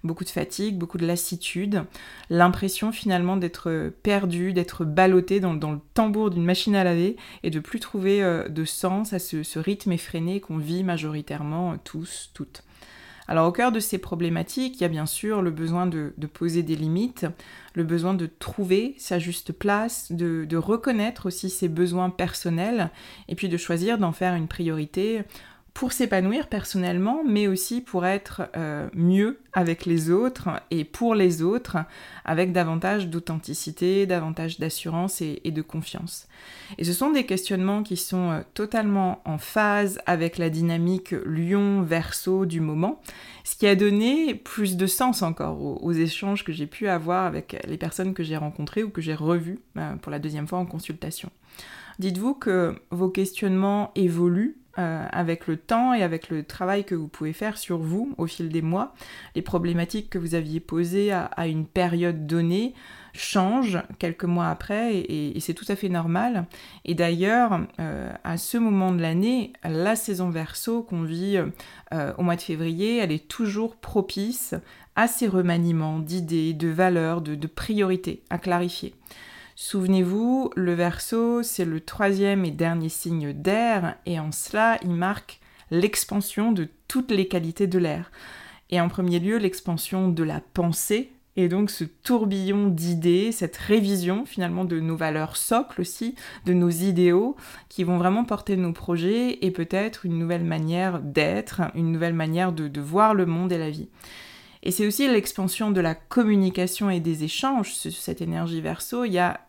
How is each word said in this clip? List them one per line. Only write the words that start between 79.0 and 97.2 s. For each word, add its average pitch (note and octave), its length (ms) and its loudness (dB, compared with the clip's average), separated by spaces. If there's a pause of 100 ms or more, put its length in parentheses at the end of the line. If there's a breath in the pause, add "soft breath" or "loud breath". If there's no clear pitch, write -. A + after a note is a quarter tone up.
Souvenez-vous, G3 1000 2
le F3 180 2
Verseau, A3+ 720 0
c'est G3 220 -2
le D#3+ 160 -2
troisième G3 640 2
et D#3+ 60 0
dernier E3 380 0
signe D#3+ 420 -2
d'air, F#3+ 640 0 (120)
et E3+ 120 -2
en D#3 120 -4
cela, A3 500 2
il F3+ 80 -2
marque F3+ 500 -2 (300 soft breath)
l'expansion G#3 840 0
de F3 160 0 (200)
toutes B3+ 240 -2
les F#3+ 160 4
qualités F3 400 0
de F#3 100 2
l'air. E3+ 340 0 (600 loud breath)
Et F3 100 4
en E3+ 60 4
premier F3 320 2
lieu, G3+ 180 2
l'expansion F#3 680 0
de E3 160 2
la D#3 160 -2
pensée, F3+ 720 0 (240)
et F#3 120 4
donc G3 220 2
ce - 140 -6
tourbillon G3+ 840 2
d'idées, F3 640 2
cette F3+ 260 -4
révision G3 680 2
finalement F3+ 400 -2
de E3+ 140 -2
nos D#3+ 160 0
valeurs D#3 420 -2
socles - 440 0
aussi, A#3 340 -4 (300 loud breath)
de F3+ 80 4
nos F3 160 6
idéaux, F3+ 640 4 (340 loud breath)